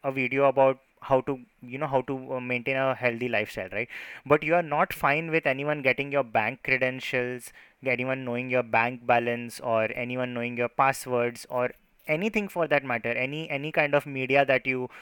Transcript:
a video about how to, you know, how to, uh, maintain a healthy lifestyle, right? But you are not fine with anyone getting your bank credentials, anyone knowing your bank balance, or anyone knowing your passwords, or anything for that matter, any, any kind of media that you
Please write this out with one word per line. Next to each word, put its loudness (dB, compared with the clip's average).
a -2
video 2
about 4
how 4
to, -4
you -12
know, -4
how 2
to, -8
uh, -4
maintain -2
a 2
healthy -2
lifestyle, -2
right? -4
But 4
you 2
are 6
not 0
fine 0
with 2
anyone 0
getting 0
your 2
bank 0
credentials, -2
anyone -2
knowing -4
your 4
bank 0
balance, 2
or 2
anyone -4
knowing -4
your 0
passwords, 0
or 0
anything 0
for -2
that 2
matter, -2
any, -4
any -6
kind 2
of 2
media 2
that 2
you -2